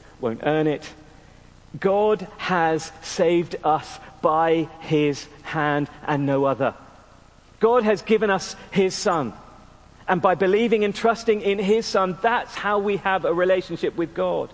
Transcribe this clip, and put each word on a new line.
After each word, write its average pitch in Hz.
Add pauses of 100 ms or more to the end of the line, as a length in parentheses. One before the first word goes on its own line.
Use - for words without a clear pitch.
(200)
won't 113
earn 156
it. 147 (920)
God 202 (100)
has 160 (100)
saved 175
us 151 (220)
by 160 (140)
his 147 (160)
hand 147 (160)
and 143
no 139
other. 131 (840)
God 233
has 214
given 214
us 190 (140)
his 190
Son. 151 (760)
And 175
by 185
believing 208
and 202
trusting 220
in 202
his 214
Son, 185
that's 233
how 208
we 202
have 190
a 160
relationship 180
with 165
God. 170